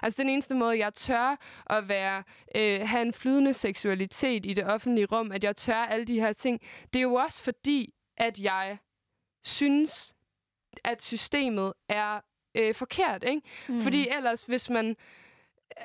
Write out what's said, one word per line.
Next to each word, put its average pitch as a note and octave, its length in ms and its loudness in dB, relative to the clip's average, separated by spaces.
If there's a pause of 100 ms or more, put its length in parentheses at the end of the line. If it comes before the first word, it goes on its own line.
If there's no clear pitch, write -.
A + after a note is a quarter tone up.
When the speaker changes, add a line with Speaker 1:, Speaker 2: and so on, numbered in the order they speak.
Speaker 1:
Altså, A3+ 200 0
den C4+ 60 2
eneste C4+ 260 0
måde, A#3 240 2
jeg G#3 160 -2
tør B3+ 420 0 (340)
at G#3 180 0
være, G3 340 0 (340)
øh, G#3 320 2
have A#3 140 2
en A#3 100 0
flydende C4+ 420 4
seksualitet G3 920 0
i G3+ 60 -2
det F#3+ 120 0
offentlige G#3+ 420 2
rum, A3 260 0
at G3 120 -4
jeg G#3 120 0
tør - 200 0
alle A3+ 280 -2
de A3+ 160 0
her A3 120 2
ting, A#3+ 280 -2 (320)
det B3+ 60 2
er B3+ 40 4
jo B3 120 4
også C4 280 0
fordi, C4 520 -2 (220)
at A3+ 240 -2
jeg G3 380 -2 (640)
synes, C#4+ 720 2 (720)
at A#3 180 -4
systemet A3+ 720 -2 (160)
er, G#3 320 -2 (360)
øh, A3 180 2
forkert, B3+ 500 -2
ikke? C#4+ 180 0 (260)
Speaker 2:
Mm. A#3+ 120 -2
Speaker 1:
Fordi C4+ 360 2
ellers, A#3+ 260 -2
hvis A#3+ 280 -2
man, A3+ 260 0 (880)